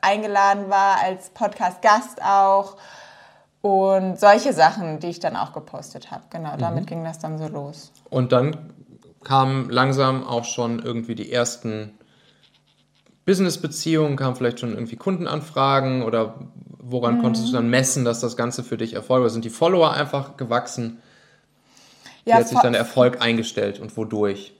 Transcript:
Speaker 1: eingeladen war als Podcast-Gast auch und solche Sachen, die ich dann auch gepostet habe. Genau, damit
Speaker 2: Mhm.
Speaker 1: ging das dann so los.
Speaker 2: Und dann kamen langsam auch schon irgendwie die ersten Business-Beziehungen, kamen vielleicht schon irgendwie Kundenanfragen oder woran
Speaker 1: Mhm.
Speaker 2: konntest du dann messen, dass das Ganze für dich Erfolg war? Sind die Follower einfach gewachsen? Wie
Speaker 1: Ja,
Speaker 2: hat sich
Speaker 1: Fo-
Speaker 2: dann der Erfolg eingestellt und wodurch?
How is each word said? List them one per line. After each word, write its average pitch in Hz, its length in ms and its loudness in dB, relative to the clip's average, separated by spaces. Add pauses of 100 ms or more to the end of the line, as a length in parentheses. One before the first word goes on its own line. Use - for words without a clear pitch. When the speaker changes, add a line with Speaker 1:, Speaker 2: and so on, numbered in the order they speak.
Speaker 1:
eingeladen 202 640 2
war 196 340 2
als 185 280 -6
Podcast-Gast 208 920 0
auch 196 540 2 (840)
und 190 580 2
solche 220 320 6
Sachen, 160 460 2
die 175 100 -8
ich 170 120 -10
dann 151 160 -4
auch 120 180 -4
gepostet - 560 -16
habe. - 180 -16
Genau, 156 300 -10
damit 165 240 -2
Speaker 2:
Mhm. - 40 -8
Speaker 1:
ging 165 180 -8
das 160 160 -10
dann 156 180 -8
so 156 100 -8
los. 147 440 -14 (180)
Speaker 2:
Und 127 220 2
dann 135 400 0 (500)
kamen 135 480 2
langsam 131 560 2
auch 120 180 -4
schon 117 360 -4
irgendwie 117 340 -6
die 110 180 -10
ersten 110 680 -4 (1300)
Business-Beziehungen, 160 920 0
kamen 131 200 -4
vielleicht 120 240 -2
schon 113 140 -6
irgendwie 117 220 -10
Kundenanfragen 139 1040 -2
oder 113 320 -2 (440)
woran 120 380 -2
Speaker 1:
Mhm. 120 60 2
Speaker 2:
konntest 113 260 0
du 127 40 -2
dann 117 180 0
messen, 131 340 2
dass 117 160 -2
das 120 160 -6
Ganze 120 260 -4
für 113 140 -8
dich 113 160 -6
Erfolg 127 300 0
war? 117 80 2
Sind 113 160 -6
die 110 40 -8
Follower 165 440 2
einfach 139 420 -6
gewachsen? 117 640 -4 (1200)
Wie 226 60 -2
Speaker 1:
Ja, 226 60 8
Speaker 2:
hat 226 120 4
sich 120 100 2
Speaker 1:
Fo- 247 40 6
Speaker 2:
dann 120 120 4
der 104 60 4
Erfolg 123 420 4
eingestellt 110 580 -2
und - 160 -14
wodurch? 104 640 -4